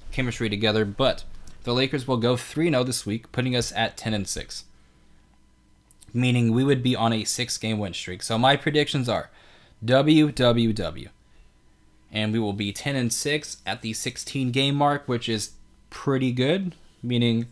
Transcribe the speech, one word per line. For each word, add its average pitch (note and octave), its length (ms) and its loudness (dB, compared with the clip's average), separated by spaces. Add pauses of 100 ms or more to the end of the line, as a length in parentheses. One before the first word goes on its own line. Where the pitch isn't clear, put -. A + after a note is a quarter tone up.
(120)
chemistry A#2+ 380 -2
together. G#2+ 360 2
But A2+ 380 0 (400)
the A#2+ 100 -2
Lakers C3 340 0
will B2+ 100 0
go A#2+ 200 2
three D#3 300 -2
and D#3 80 2
oh B2+ 80 2
this B2+ 220 -4
week, A2 260 -6
putting B2+ 240 -2
us A#2+ 160 -2
at A2+ 260 -2
ten A2 160 -4
and G2 140 -4
six, - 380 -10 (1500)
meaning B2 380 2
we B2 120 2
would C3+ 200 2
be B2+ 120 2
on A2+ 180 2
a A2 100 -2
six-game A2 560 -4
win F#2+ 140 -4
streak. - 280 -10
So A2+ 160 -2
my C3 180 6
predictions D3 540 0
are F2 200 -2 (540)
W, D3 480 6
W, A#2 420 4
W. E2+ 360 -6 (1040)
And G#2+ 200 0
we A2+ 80 2
will G#2 140 0
be G2+ 180 -2
ten C#3 240 -4
and A#2+ 160 0
six D3+ 540 -4
at G2 160 -6
the A2 120 -6
sixteen B2+ 580 -4
game C#3 240 0
mark, C#3+ 320 2
which A#2+ 200 -2
is A2 240 -2 (380)
pretty C3 420 0
good, E3 440 0 (260)
meaning A#2+ 500 2